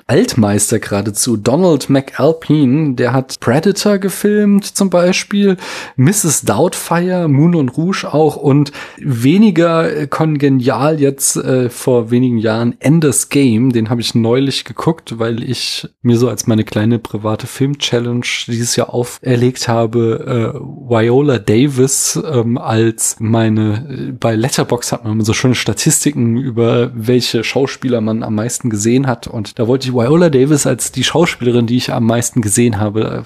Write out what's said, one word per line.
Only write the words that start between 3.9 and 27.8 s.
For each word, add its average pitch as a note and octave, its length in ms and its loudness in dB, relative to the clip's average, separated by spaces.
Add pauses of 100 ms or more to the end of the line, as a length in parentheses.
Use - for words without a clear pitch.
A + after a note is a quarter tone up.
gefilmt G3+ 640 2
zum - 240 -2
Beispiel, F#3 680 2 (380)
Misses D3 460 2
Doubtfire, F3 840 0
Moulin D3+ 420 4
Rouge F3 420 -2
auch D3 240 2
und C#3+ 360 2 (260)
weniger, E3 1000 2
äh, D3 120 -4
kongenial C#3 920 0
jetzt, C#3 380 0
äh, B2+ 320 0
vor A#2+ 420 0
wenigen B2 260 2
Jahren A2+ 420 0
Ender's D3+ 500 2
Game, C3 420 2
den A2 180 0
habe A#2+ 120 -2
ich - 140 -4
neulich B2 500 0
geguckt, B2+ 540 -6
weil A#2 240 -2
ich - 440 -6 (140)
mir A#2+ 160 4
so B2 120 2
als - 180 -6
meine A2 180 2
kleine A2+ 340 0
private G#2+ 480 -6
Film-Challenge A#2+ 800 -2 (220)
dieses A#2+ 280 -4
Jahr A#2 180 -2
auferlegt B2 760 -2
habe, A#2 880 0
äh, - 40 -12
Viola A#2+ 800 0
Davis, C3 800 0 (120)
ähm, A#2 260 0
als A2+ 600 -2
meine, A2 720 0
äh, C#3 220 -8
bei A#2 240 -2
Letterboxd B2 560 -2
hat C#3 120 -6
man G#2+ 100 -4
immer A2 120 0
so G#2+ 80 0
schöne B2+ 220 2
Statistiken A#2 800 -2
über A#2+ 580 0
welche A#2 480 0
Schauspieler B2+ 580 -2